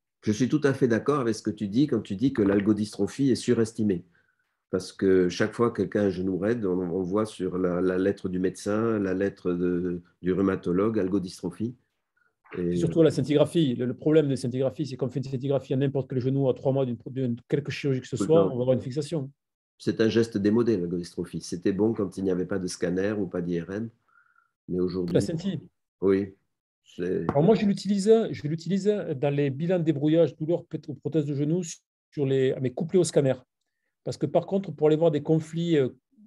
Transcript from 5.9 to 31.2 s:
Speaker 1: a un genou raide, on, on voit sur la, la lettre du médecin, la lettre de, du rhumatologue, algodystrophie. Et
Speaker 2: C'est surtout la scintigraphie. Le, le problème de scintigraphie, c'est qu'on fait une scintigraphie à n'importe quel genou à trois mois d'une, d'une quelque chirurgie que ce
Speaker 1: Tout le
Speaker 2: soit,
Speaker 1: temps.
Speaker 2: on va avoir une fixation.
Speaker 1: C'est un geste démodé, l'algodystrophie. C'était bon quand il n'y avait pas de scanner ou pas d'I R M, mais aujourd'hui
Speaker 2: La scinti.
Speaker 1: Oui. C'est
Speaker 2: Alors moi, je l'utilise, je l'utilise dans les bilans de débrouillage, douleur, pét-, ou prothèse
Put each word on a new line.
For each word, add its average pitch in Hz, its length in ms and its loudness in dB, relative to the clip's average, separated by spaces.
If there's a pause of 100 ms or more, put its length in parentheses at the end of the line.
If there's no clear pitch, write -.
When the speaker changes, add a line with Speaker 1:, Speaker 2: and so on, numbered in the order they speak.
Speaker 1:
a - 20 4
un 98 40 4
genou 92 280 -2
raide, 107 280 -2
on, 90 140 0
on 90 220 -2
voit 98 240 0
sur 92 320 -6
la, 90 240 0
la 92 160 2
lettre 95 320 -2
du 90 100 -4
médecin, 107 580 -2
la 95 160 -2
lettre 95 380 -2
de, 87 500 -2 (200)
du 90 100 -2
rhumatologue, 95 680 0
algodystrophie. 95 760 -4 (840)
Et 87 140 -2
Speaker 2:
C'est 87 60 0
surtout 165 260 4
la 147 80 6
scintigraphie. 143 640 2
Le, 120 100 -2
le 120 80 -2
problème 151 360 2
de 135 60 0
scintigraphie, 131 500 -4
c'est 127 100 -10
qu'on 127 140 -4
fait 139 100 -6
une 127 60 -6
scintigraphie 135 480 -2
à 127 40 0
n'importe 139 320 0
quel 131 100 -2
genou 135 300 0
à 120 40 4
trois - 180 -2
mois 135 140 2
d'une, 120 120 -4 (100)
d'une 127 280 -2 (140)
quelque 143 220 -2
chirurgie 135 300 -2
que - 60 -14
ce - 80 -8
Speaker 1:
Tout 101 80 0
le 98 40 -2
Speaker 2:
soit, 160 140 8
Speaker 1:
temps. 95 120 4
Speaker 2:
on - 20 -4
va 120 60 -2
avoir 127 120 2
une 113 80 0
fixation. 139 500 -6 (460)
Speaker 1:
C'est 107 220 -2
un 113 80 6
geste 113 300 2
démodé, 107 400 2
l'algodystrophie. 87 640 -6
C'était 95 320 -2
bon 107 200 2
quand 98 240 -6
il 98 60 -6
n'y 95 80 2
avait 90 140 0
pas 98 140 -4
de 90 80 -6
scanner 92 440 -2
ou 101 160 -4
pas 90 140 -6
d'I 85 180 -4
R 82 120 -10
M, 110 180 -6 (800)
mais 87 100 -4
aujourd'hui 90 340 -2
Speaker 2:
La - 80 4
scinti. 170 380 -4 (400)
Speaker 1:
Oui. 98 340 2 (520)
C'est 87 440 -4
Speaker 2:
Alors 143 140 2
moi, 214 120 6
je 208 100 0
l'utilise, 196 460 0 (200)
je 127 160 -8
l'utilise 170 380 -2
dans 160 480 0
les 143 160 0
bilans 170 300 0
de 165 40 0
débrouillage, 151 540 4
douleur, 165 280 -2
pét-, - 220 -12
ou 147 60 -8
prothèse 143 320 -2